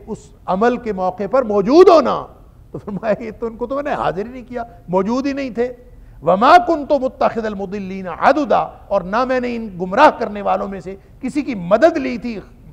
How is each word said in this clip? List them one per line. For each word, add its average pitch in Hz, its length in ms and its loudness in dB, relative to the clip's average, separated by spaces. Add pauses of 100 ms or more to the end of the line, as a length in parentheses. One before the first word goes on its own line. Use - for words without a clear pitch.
उस - 260 -14 (140)
अमल 220 300 2
के 214 160 -6
मौके 185 340 -4
पर 262 180 2
मौजूद 220 440 6
होना। 247 260 6 (580)
तो 131 60 -10
फरमाया, 208 420 -4
"ये 220 100 -12
तो 233 160 -8
उनको 226 200 -8
तो 269 80 -6
मैंने 285 200 -4
हाजिर 156 320 -4
ही 247 60 -16
नहीं 254 100 -14
किया, 240 220 -10 (240)
मौजूद 220 380 -2
ही 277 60 -4
नहीं 269 200 -6
थे।" 240 140 -2 (560)
"वमा 208 360 6
कुन्तु 311 400 0
मुत्तखिदल 226 560 -2
मुदिल्लीना 190 560 -8 (120)
अदुदा", 220 380 2 (300)
और 196 140 0
ना 220 200 -2
मैंने 247 300 -4
इन 220 220 -10
गुमराह 196 340 4
करने 208 300 -6
वालों 196 260 -2
में 196 140 -10
से 190 160 -14 (240)
किसी 262 220 -4
की 247 120 -6
मदद 226 420 2
ली 254 200 -6
थी 226 220 -8 (340)